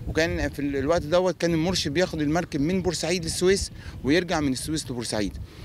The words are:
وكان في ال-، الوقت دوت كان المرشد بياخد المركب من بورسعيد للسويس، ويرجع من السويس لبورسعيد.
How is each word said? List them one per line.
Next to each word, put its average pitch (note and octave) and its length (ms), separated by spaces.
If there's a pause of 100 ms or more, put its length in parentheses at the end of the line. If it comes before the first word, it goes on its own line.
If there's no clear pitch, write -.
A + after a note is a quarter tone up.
وكان D#3+ 400
في C#3+ 100
ال-، C#3+ 180
الوقت D#3+ 260
دوت F3 380
كان E3+ 140
المرشد E3 400
بياخد E3+ 260
المركب D3+ 400
من F3 220
بورسعيد E3+ 420
للسويس، F#3 460 (340)
ويرجع E3 360
من C#3 120
السويس D3 380
لبورسعيد. A2 420 (320)